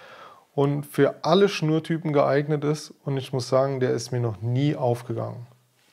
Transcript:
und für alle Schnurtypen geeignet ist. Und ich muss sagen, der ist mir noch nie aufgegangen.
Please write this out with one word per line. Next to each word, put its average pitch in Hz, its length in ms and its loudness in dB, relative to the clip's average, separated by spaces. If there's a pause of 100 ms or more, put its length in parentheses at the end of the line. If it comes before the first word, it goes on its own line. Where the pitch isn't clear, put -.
(560)
und 143 300 0
für - 400 0
alle 196 240 4
Schnurtypen 160 640 -2
geeignet 143 500 2
ist. 151 300 -4 (100)
Und 139 140 -4
ich 131 160 -6
muss 127 160 -4
sagen, 135 320 2
der 127 100 2
ist 123 200 -4
mir 123 100 -2
noch 107 200 -4
nie 131 340 0
aufgegangen. 120 680 -4 (480)